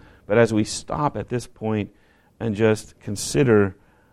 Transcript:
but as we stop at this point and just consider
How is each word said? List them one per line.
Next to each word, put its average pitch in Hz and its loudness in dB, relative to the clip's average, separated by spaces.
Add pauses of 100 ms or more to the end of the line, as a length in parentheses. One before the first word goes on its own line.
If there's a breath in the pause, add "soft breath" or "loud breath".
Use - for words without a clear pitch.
(260 soft breath)
but 107 2
as 117 4
we 107 0
stop 147 -6
at 104 -8
this 120 -6
point 110 -6 (460 soft breath)
and 113 -4
just 110 0
consider 107 2 (360 soft breath)